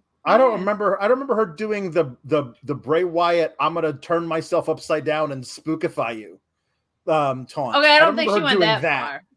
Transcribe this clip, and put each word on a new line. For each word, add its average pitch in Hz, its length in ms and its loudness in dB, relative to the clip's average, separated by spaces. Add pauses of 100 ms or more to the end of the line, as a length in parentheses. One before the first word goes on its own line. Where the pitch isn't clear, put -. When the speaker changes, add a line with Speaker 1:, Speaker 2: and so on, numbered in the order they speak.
(240)
Speaker 1:
I 175 120 4
don't 254 160 6
Speaker 2:
yeah. 202 60 -4
Speaker 1:
remember. 196 420 0
I 208 80 0
don't 247 100 4
remember 269 180 -2
her 220 100 0
doing 196 440 -6
the, 147 340 0
the, 135 300 -2 (100)
the 143 100 -6
Bray 151 300 0
Wyatt, 170 560 0
"I'm 156 140 0
gonna 160 200 -2
turn 170 320 -2
myself 160 420 -2
upside 156 360 -2
down 151 280 0
and 135 120 -10
spookify 151 720 -6
you," 95 220 -18 (720)
um, 135 340 0
taunt. 143 300 -4
Speaker 2:
Okay, 294 200 6
I - 40 6
don't 320 140 6
Speaker 1:
I 320 100 -2
Speaker 2:
think 214 60 0
Speaker 1:
remember 202 40 2
Speaker 2:
she 208 60 2
Speaker 1:
her - 40 -4
Speaker 2:
went 277 140 2
Speaker 1:
doing - 100 2
Speaker 2:
that 214 140 0
Speaker 1:
that. 143 280 -2
Speaker 2:
far. 139 140 -10 (120)